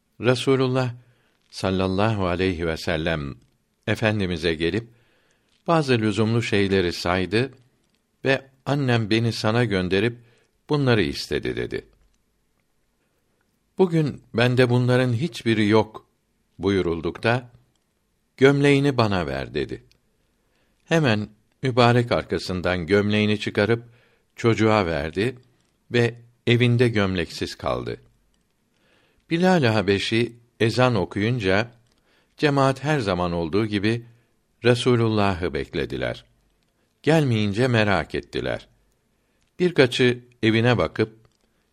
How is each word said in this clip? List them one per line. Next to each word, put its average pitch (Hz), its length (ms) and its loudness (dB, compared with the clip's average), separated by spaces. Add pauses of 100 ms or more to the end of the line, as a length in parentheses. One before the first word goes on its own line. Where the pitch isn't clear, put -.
(220)
Resulullah 127 720 0 (560)
sallallahu 95 760 -2
aleyhi 87 400 -2
ve 80 100 -2
sellem 80 580 -4 (520)
Efendimiz'e 92 640 -2
gelip, 82 340 -4 (800)
bazı 156 260 0
lüzumlu 110 480 0
şeyleri 98 520 0
saydı 92 580 -2 (760)
ve 131 240 -2 (160)
"Annem 127 440 0
beni 113 240 0
sana 113 320 0
gönderip 98 520 0 (520)
bunları 131 320 2
istedi." 67 540 -4
dedi. 58 300 -6 (1900)
"Bugün 165 440 0 (120)
bende 123 360 4
bunların 123 440 2
hiçbiri 113 540 0
yok." 107 400 0 (520)
buyuruldukta, 90 920 -2 (880)
"Gömleğini 139 600 4
bana 98 300 0
ver." 65 260 -6
dedi. 69 300 -6 (1040)
Hemen 117 440 0 (340)
mübarek 120 480 2
arkasından 90 760 -2
gömleğini 104 520 2
çıkarıp 110 440 -2 (520)
çocuğa 110 500 2
verdi 82 500 -4 (560)
ve 120 240 0 (320)
evinde 120 420 4
gömleksiz 95 640 -2
kaldı. 62 460 -6 (1300)
Bilal-i 170 380 2
Habeşi 110 680 0 (240)
ezan 117 360 2
okuyunca 104 760 -2 (640)
cemaat 139 460 2
her 147 160 0
zaman 90 320 -2
olduğu 87 340 -2
gibi 107 400 -2 (580)
Resulullah'ı 110 920 0
beklediler. 65 720 -6 (800)
Gelmeyince 120 640 0
merak 104 480 0
ettiler. 62 520 -6 (920)
Birkaçı 127 640 2 (200)
evine 113 340 2
bakıp 90 420 -2 (540)